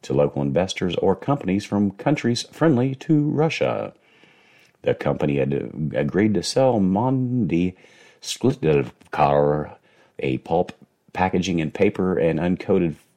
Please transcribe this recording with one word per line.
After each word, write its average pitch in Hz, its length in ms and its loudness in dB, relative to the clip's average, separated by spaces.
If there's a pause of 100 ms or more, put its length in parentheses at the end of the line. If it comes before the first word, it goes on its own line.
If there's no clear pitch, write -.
to - 140 -6
local 71 260 0
investors 82 560 -2
or 95 180 2
companies 101 520 -2
from 101 240 0
countries 120 600 -2
friendly 135 440 2
to 147 340 2
Russia. 135 640 -2 (880)
The 65 140 0
company 71 420 -2
had 67 160 0 (420)
agreed 85 380 2
to 90 100 0
sell 123 380 2
Mondi 101 960 0 (480)
Splitkar, 73 1500 0 (420)
a 67 200 -2
pulp, 87 340 -2 (400)
packaging, 90 480 0
and 76 140 -4
paper 95 420 0
and 80 240 0
uncoated 90 560 0 (200)